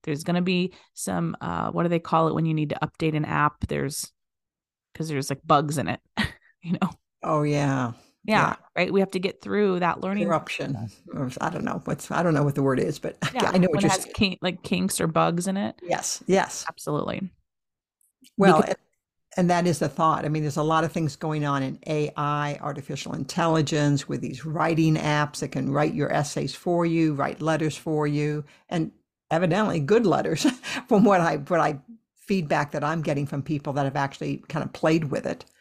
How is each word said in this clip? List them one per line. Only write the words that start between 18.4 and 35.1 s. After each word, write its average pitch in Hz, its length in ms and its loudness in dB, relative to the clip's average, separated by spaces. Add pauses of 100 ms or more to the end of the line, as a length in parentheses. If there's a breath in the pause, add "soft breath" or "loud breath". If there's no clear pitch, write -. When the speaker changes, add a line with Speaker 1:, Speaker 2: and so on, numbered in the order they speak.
Speaker 1:
Because - 120 4
Speaker 2:
and, - 80 -2 (600)
and 175 120 4
that 175 160 4
is 165 140 2
the 156 100 0
thought. 160 360 2
I - 40 -2
mean, 156 140 -2
there's 147 140 -4
a 151 60 2
lot 160 200 2
of 160 80 -2
things 160 240 -2
going 151 300 -4
on 139 180 0
in 135 240 -6
A 151 300 -2
I, 147 440 -2
artificial 147 520 -8
intelligence, 151 920 0
with 139 140 -4
these 135 240 -8
writing 160 520 2
apps 151 420 -2
that 147 140 -6
can - 180 -2
write 147 240 2
your 143 160 0
essays 143 420 -2
for 170 320 0
you, 165 300 2
write 135 260 -4
letters 156 360 0
for 151 280 -2
you, 147 380 -2 (260 soft breath)
and 160 220 -2 (400)
evidently 175 480 2
good 208 260 4
letters 156 380 2
<laughs> - 440 -2
from 208 180 6
what 180 160 6
I, 160 160 2
what 160 220 0
I, 151 200 0 (380)
feedback 156 560 0
that 147 100 -4
I'm 160 180 -2
getting 143 240 -2
from 139 160 -4
people 143 320 -4
that 139 120 0
have 139 100 -2
actually 139 420 -2 (120)
kind - 140 -4
of 135 100 -8
played 160 320 2
with - 200 -4